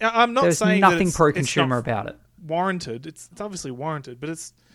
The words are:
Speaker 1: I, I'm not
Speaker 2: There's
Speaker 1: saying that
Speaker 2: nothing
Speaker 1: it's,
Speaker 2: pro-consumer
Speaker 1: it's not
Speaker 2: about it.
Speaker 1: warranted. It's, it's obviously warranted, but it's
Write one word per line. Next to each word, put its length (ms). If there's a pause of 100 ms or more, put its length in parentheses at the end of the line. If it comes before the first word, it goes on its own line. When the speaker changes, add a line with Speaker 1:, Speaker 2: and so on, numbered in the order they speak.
Speaker 1:
I, 220
I'm 100
not 80
Speaker 2:
There's 160
Speaker 1:
saying 240
that 100
Speaker 2:
nothing 160
Speaker 1:
it's, 100
Speaker 2:
pro-consumer 600
Speaker 1:
it's 80
not 60
Speaker 2:
about 160
it. 100 (260)
Speaker 1:
warranted. 640
It's, 240
it's 100
obviously 300
warranted, 480
but 100
it's 240 (220)